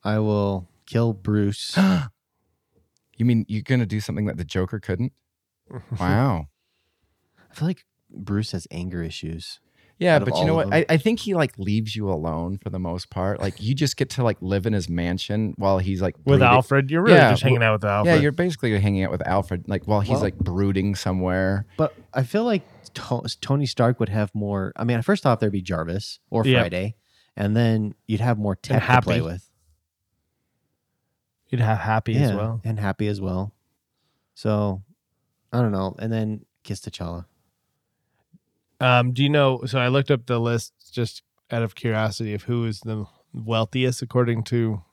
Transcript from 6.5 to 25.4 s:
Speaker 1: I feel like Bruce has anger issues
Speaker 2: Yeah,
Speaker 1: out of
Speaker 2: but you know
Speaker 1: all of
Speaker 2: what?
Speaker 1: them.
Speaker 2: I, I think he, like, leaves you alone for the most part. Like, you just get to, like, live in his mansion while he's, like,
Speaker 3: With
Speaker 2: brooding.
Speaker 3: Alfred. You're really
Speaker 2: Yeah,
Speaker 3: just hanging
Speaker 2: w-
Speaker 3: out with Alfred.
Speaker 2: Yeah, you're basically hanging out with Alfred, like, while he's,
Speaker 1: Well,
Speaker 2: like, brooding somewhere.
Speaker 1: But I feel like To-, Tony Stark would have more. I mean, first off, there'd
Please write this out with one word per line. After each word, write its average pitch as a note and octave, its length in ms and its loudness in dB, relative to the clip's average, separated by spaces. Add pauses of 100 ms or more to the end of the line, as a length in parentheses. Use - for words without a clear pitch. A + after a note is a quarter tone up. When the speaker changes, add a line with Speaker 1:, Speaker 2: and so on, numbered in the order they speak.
Speaker 1:
I - 20 -20
feel D3+ 140 -4
like - 180 -4 (240)
Bruce G2+ 440 -4
has F2 180 -8
anger F2 320 -8
issues E2 560 -10 (400)
Speaker 2:
Yeah, F3 160 4
Speaker 1:
out C#3 80 4
of G2 60 -2
Speaker 2:
but D2+ 100 0
you F2+ 60 4
know D#3+ 100 4
Speaker 1:
all E3 60 2
of A#2+ 80 0
Speaker 2:
what? - 60 0
Speaker 1:
them. D#3+ 140 4
Speaker 2:
I, D#3 60 4
I - 20 4
think A3 220 2
he, G3 160 -4
like, D#3 240 0
leaves G#2+ 360 -2
you G#2+ 140 -4
alone E2+ 480 -2
for G2 140 -10
the F#2 80 -6
most F2+ 320 -6
part. F#2+ 280 -2
Like, G2 220 -6
you A2+ 140 -2
just C3+ 200 -2
get C3 160 -4
to, C3 120 -4
like, A2+ 180 0
live F#2+ 240 -2
in A2 80 0
his F2+ 160 -2
mansion F#2 680 -4
while G2 200 2
he's, F#2+ 240 -2
like, F#2 160 -2
Speaker 3:
With C#3 220 4
Speaker 2:
brooding. C3 80 8
Speaker 3:
Alfred. C3 420 4
You're E3 140 0
really G#3 140 10
Speaker 2:
Yeah, C#3+ 120 8
Speaker 3:
just - 140 2
hanging B2+ 160 2
Speaker 2:
w- A2+ 100 4
Speaker 3:
out G#2+ 40 4
with G#2+ 120 -2
Alfred. G#2 300 4
Speaker 2:
Yeah, D#3 60 6
you're D3 100 2
basically D3 480 -2
hanging G2 240 2
out - 80 -2
with D#2 160 -4
Alfred, F#2 420 -2
like, G2 180 -4
while G#2 140 2
he's, G2 120 0
Speaker 1:
Well, G2+ 80 0
Speaker 2:
like, G2+ 180 -2
brooding G2 560 0
somewhere. F#2+ 720 0 (100)
Speaker 1:
But D#3 160 0 (200)
I C3 100 0
feel G3+ 200 -2
like A3 200 0 (320)
To-, - 260 -4 (180)
Tony C#3 280 -2
Stark A#2+ 320 0
would A2 100 0
have G#2 240 -2
more. G2+ 420 -4
I - 80 -8
mean, A#2+ 200 0
first G3 240 0
off, A#2 120 2
there'd G#2 120 0